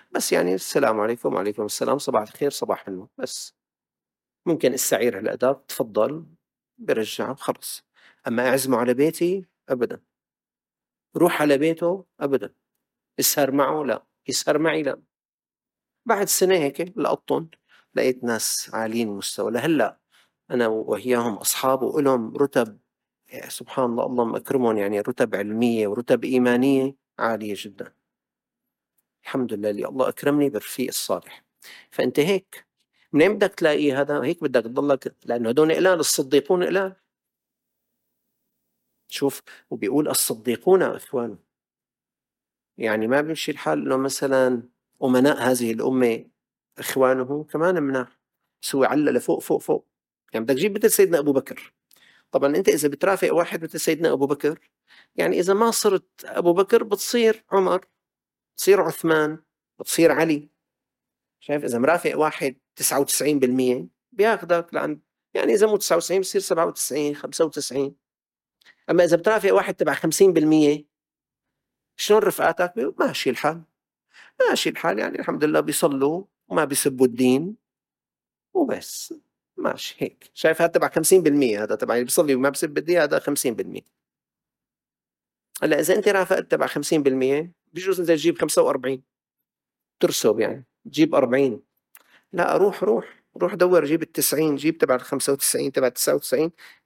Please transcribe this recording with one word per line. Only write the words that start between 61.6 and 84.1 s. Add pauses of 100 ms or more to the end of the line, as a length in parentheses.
إذا
مرافق
واحد (200)
تسعة
وتسعين
بالمية، (240)
بياخدك
لعند، (320)
يعني،
إذا
مو
تسعة
وتسعين،
بصير
سبعة
وتسعين،
خمسة
وتسعين. (920)
أما
إذا
بترافق
واحد
تبع
خمسين
بالمية، (1120)
شلون
رفقاتك؟
بيقول:
"ماشي
الحال، (840)
ماشي
الحال،
يعني،
الحمد
لله،
بيصلوا (260)
وما
بيسبوا
الدين (960)
وبس، (440)
ماشي
هيك".
شايف؟
هذا
تبع
خمسين
بالمية،
هذا
تبع
اللي
بيصلي
وما
بيسب
الدين،
هذا
خمسين
بالمية. (1800)